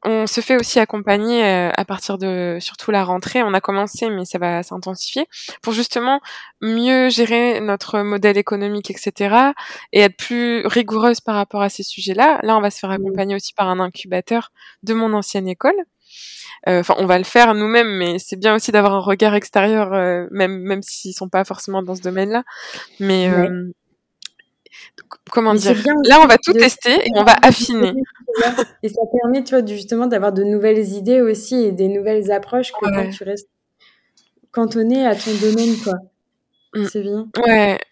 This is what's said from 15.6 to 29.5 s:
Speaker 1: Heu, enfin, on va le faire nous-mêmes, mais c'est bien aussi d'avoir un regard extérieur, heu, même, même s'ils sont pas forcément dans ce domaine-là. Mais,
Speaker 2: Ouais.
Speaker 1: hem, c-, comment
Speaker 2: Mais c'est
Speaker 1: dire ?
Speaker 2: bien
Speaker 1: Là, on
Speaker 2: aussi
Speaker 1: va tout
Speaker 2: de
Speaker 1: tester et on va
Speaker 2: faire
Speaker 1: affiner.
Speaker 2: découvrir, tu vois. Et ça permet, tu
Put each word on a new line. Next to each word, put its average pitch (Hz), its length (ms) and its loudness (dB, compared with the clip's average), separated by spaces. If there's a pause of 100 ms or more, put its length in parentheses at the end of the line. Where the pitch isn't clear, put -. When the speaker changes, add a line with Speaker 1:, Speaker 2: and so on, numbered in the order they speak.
Speaker 1:
Heu, 180 120 2
enfin, - 200 2
on 190 80 0
va 180 100 6
le 185 80 0
faire 233 300 6
nous-mêmes, 214 420 0
mais 175 220 -2
c'est - 200 -10
bien 214 160 2
aussi 220 160 -2
d'avoir 208 220 4
un 196 60 0
regard 202 360 2
extérieur, 208 580 0
heu, 180 380 0
même, 190 300 -2
même 196 220 -4
s'ils - 300 -12
sont 185 160 -10
pas 190 160 0
forcément 190 380 -6
dans 185 120 -6
ce 180 60 -12
domaine-là. 190 420 -4 (560)
Mais, 190 300 2
Speaker 2:
Ouais. 180 180 2
Speaker 1:
hem, 180 240 -6 (1300)
c-, - 60 -20 (280)
comment 220 220 2
Speaker 2:
Mais 214 60 2
c'est 202 140 -2
Speaker 1:
dire ? 208 100 -6
Speaker 2:
bien 285 100 2 (120)
Speaker 1:
Là, 262 140 10
on 320 60 12
Speaker 2:
aussi - 40 6
Speaker 1:
va 233 80 10
tout 339 160 2
Speaker 2:
de 226 60 4
Speaker 1:
tester 240 360 4
et - 200 2
on 208 80 4
va 226 100 8
Speaker 2:
faire - 100 6
Speaker 1:
affiner. 240 360 4 (140)
Speaker 2:
découvrir, 269 100 -4 (160)
tu 453 220 -4
vois. 240 240 0 (180)
Et 220 60 -2
ça 214 120 -4 (200)
permet, 247 220 0
tu 262 120 -6